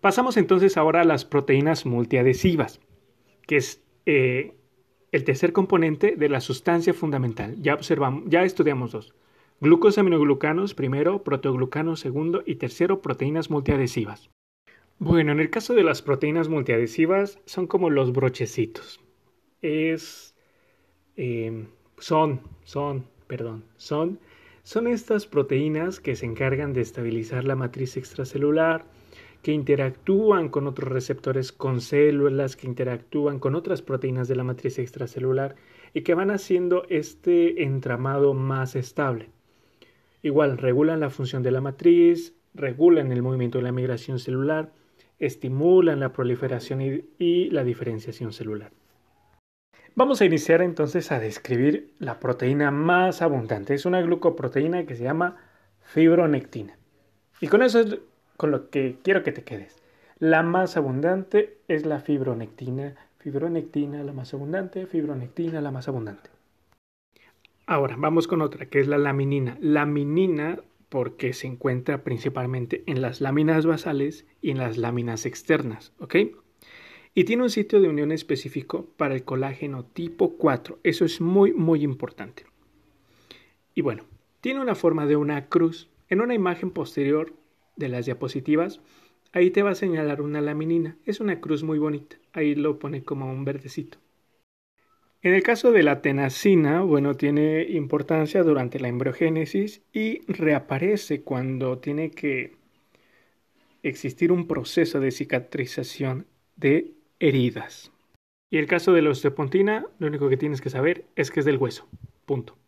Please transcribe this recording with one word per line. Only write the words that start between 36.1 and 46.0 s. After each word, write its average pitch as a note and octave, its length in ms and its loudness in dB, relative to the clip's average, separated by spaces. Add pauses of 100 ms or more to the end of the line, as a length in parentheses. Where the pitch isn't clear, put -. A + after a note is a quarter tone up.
van G3 180 0
haciendo F3+ 560 0
este E3+ 760 0
entramado C3+ 720 0
más C3 400 -2
estable. B2+ 560 -4 (920)
Igual, C#3 360 2
regulan D3 420 2
la C#3+ 100 -2
función C3 320 -6
de B2 80 0
la C3 100 0
matriz, E3+ 760 4 (200)
regulan C#3 580 4
el B2 100 0
movimiento B2+ 360 -2
de B2 60 -2
la B2 80 -4
migración B2+ 460 -4
celular, C#3+ 540 -2 (460)
estimulan D3+ 840 4